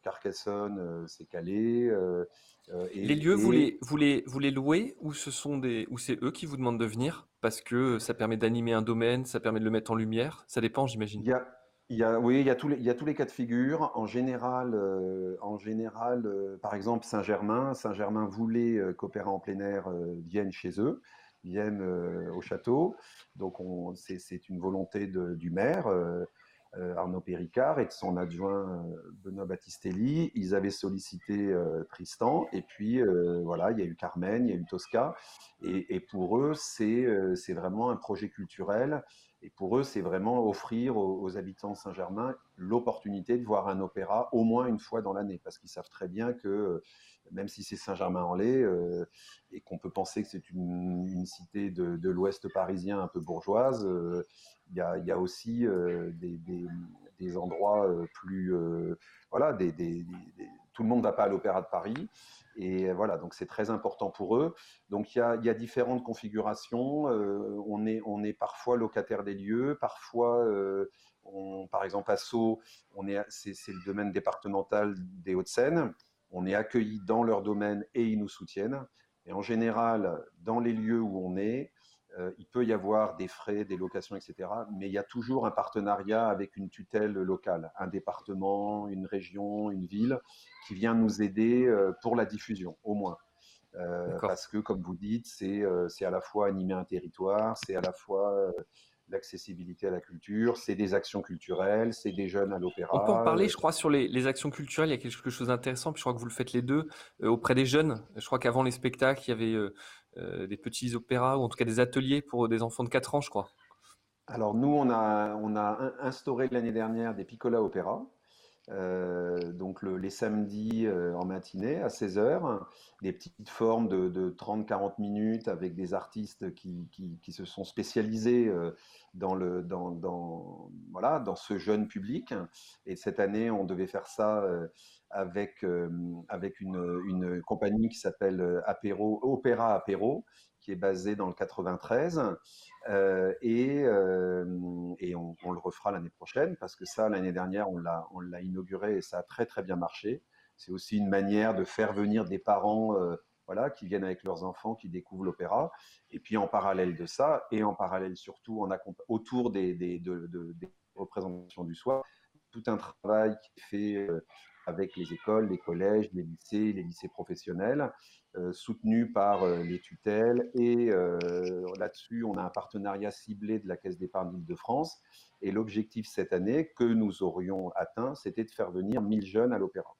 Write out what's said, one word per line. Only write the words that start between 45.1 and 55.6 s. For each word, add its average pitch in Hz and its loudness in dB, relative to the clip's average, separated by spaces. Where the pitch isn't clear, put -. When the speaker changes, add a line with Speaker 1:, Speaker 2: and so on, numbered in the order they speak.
Speaker 1:
l'année 98 -4
parce - -14
qu'ils - -20
savent - -12
très 95 -8
bien 113 -2
que, 120 -6
euh, 98 0
même 98 -6
si 101 -12
c'est 98 -10
Saint-Germain-en-Laye, 92 0
euh, 87 0
et 90 -12
qu'on 92 -12
peut 90 -10
penser 98 -4
que - -8
c'est - -12
une, 90 -4
une 92 -4
cité 98 -6
de, 87 -2
de 85 -2
l'Ouest 95 0
parisien 95 -2
un 92 -2
peu 87 -6
bourgeoise, 101 2
euh, 87 -2
il 90 -6
y 90 -2
a, 87 0
il 85 -4
y 87 -2
a 87 2
aussi, 117 -2